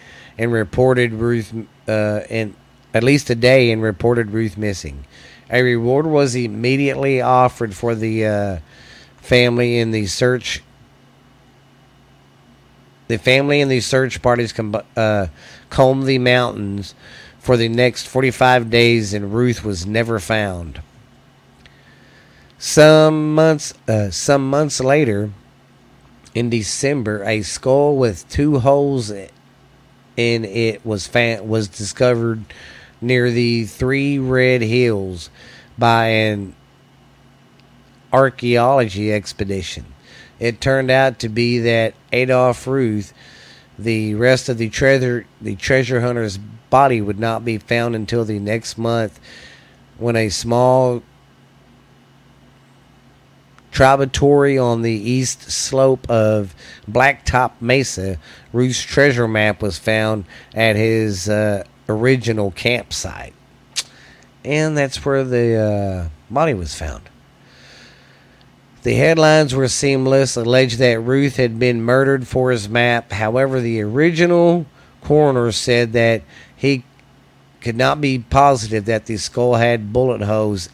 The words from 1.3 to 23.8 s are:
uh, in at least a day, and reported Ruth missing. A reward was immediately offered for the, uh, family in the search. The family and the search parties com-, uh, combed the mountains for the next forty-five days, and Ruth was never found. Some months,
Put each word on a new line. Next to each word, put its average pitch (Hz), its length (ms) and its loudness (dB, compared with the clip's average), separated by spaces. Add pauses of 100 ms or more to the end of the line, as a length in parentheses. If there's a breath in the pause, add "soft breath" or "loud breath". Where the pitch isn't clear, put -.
uh, 107 420 -2
in 110 260 -6 (380)
at 113 100 2
least 139 260 2
a 123 60 -2
day, 123 360 4
and 110 100 -2
reported 110 500 0
Ruth 107 260 -4
missing. 85 480 -8 (440 loud breath)
A 123 120 2
reward 123 440 0
was 143 300 2
immediately 131 880 -2
offered 123 540 2
for 117 180 -4
the, 110 320 -2
uh, 101 320 -2 (600 loud breath)
family 120 640 2
in 113 120 -2
the 110 140 -2
search. 123 580 -4 (2500)
The 113 100 -4
family 139 440 2
and 139 80 0
the 131 120 0
search 131 400 -2
parties 120 320 0
com-, 107 280 -6 (140)
uh, 107 320 0 (420 loud breath)
combed 135 380 2
the 135 100 2
mountains 104 800 0 (420 loud breath)
for 123 200 0
the 113 120 0
next 120 380 0
forty-five 127 640 2
days, 117 420 2
and 101 200 -6
Ruth 120 300 0
was 95 220 -6
never 113 340 -2
found. 90 640 -6 (1800 soft breath)
Some 156 760 4
months, 156 380 2 (140)